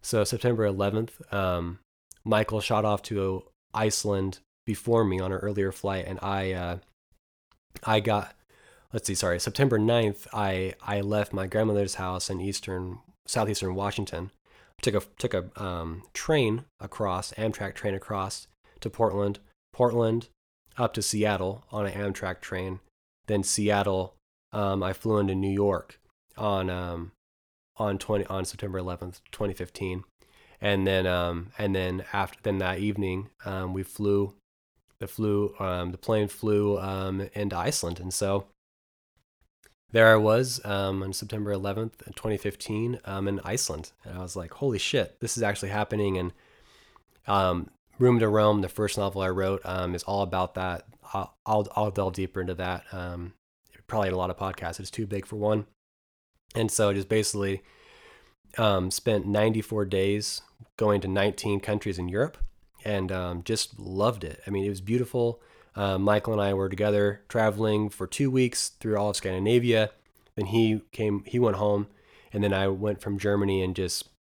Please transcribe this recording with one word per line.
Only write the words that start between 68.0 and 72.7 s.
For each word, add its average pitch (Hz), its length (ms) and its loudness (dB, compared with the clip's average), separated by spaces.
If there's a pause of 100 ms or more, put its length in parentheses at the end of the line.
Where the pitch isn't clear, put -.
two 139 240 0
weeks 127 400 2 (100)
through 107 180 0
all 104 120 2
of 101 60 -2
Scandinavia. 110 760 4 (440)
Then 104 120 -2
he 110 340 4 (100)
came, 101 340 0
he - 140 -2
went 110 180 4
home, 104 300 2 (440)
and 104 120 0
then 98 100 4
I 98 140 2
went 98 340 -2